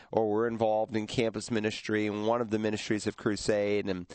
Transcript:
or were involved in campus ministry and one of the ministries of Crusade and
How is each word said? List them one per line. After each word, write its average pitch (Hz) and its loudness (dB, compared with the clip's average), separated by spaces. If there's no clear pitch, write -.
or 110 2
were 110 2
involved 110 0
in 107 0
campus 110 -2
ministry 107 0
and 104 -2
one 117 2
of 110 -2
the 107 2
ministries 107 0
of 104 -2
Crusade 104 0
and 92 -4